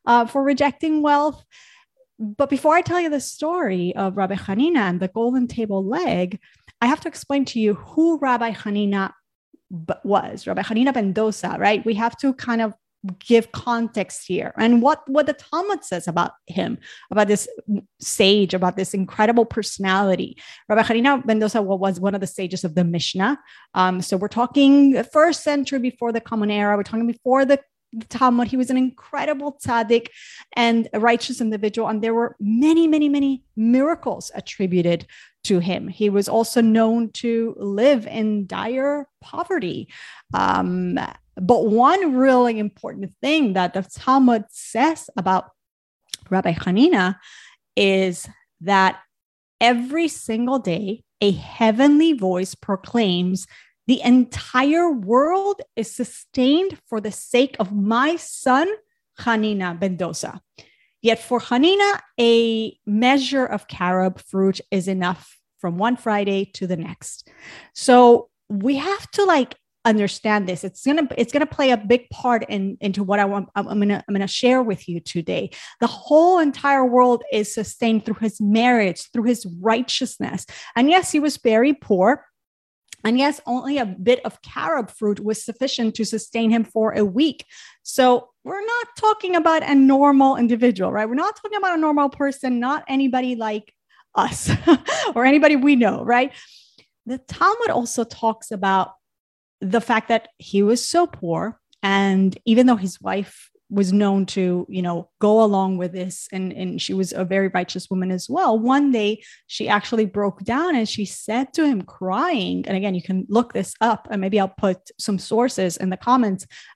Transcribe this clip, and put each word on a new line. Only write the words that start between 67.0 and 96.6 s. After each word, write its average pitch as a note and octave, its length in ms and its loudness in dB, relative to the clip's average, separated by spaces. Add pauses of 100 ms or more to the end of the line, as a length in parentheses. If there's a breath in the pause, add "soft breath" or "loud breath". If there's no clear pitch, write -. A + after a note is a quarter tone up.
So B3 560 6 (180)
we G#3 280 -2
have F#4+ 340 -6
to, G4+ 140 0
like, D#4 320 2 (300)
understand G#3 600 0
this. F3+ 160 -6
It's - 180 -14
gonna, D4 240 0 (120)
it's A#3 120 0
gonna D4 140 0
play C#4+ 260 0
a A#3+ 60 4
big A3+ 320 2
part A#3+ 400 -2
in, G3 320 -6
into G3 240 -4
what G3+ 140 0
I G3+ 80 2
want, G3+ 280 -4
I'm, G3+ 140 -4
I'm G#3 100 -4
gonna, G3+ 300 0
I'm G3+ 60 -4
gonna G3 120 -2
share B3+ 360 0
with G#3+ 260 -6
you E3+ 100 -8
today. F3 520 -6 (300 loud breath)
The A#3 60 2
whole E4+ 520 4
entire C#4 480 0
world B3 440 4
is G#3+ 220 -2
sustained A3+ 540 -2
through G#3+ 160 -4
his A3 180 -4
merits, A3 720 2
through A#3 120 -2
his A#3 200 0 (160)
righteousness. A3+ 880 -4 (280 loud breath)
And B3+ 140 4
yes, F4 240 2
he D4+ 80 0
was D4 160 -2
very B3 380 2
poor. G#3+ 500 0 (800)
And A#3 140 2
yes, C#4+ 260 0
only B3+ 320 -4
a B3+ 80 -2
bit G3 400 0
of - 160 -12
carob C#4+ 500 -6
fruit G#3 300 -4
was G#3+ 240 -6
sufficient A#3 520 -4
to G#3+ 100 -4
sustain A3+ 440 -2
him A3+ 140 2
for A3 300 -2
a G#3+ 100 0
week. A#3 400 -2 (380 loud breath)
So - 480 0 (120)
we're G4+ 220 -10
not A#4 220 -4 (100)
talking G#4+ 400 0
about D#4+ 280 2
a C#4+ 100 0
normal C4+ 640 6
individual, A3+ 560 0
right? G#3+ 140 -2
We're A#3 80 -6
not F#4+ 220 -4
talking G#4 220 -8
about F#4 180 0
a D#4+ 40 0
normal D4 280 2
person, C4+ 500 -4
not C4+ 300 -4
anybody B3+ 480 0
like G#3+ 380 -8 (400 soft breath)
us - 360 -2 (320)
<laughs> C5+ 320 -4
or A#3+ 120 2
anybody D4 300 6
we C#4 200 4
know, A3+ 260 2
right? B3 300 0 (720 loud breath)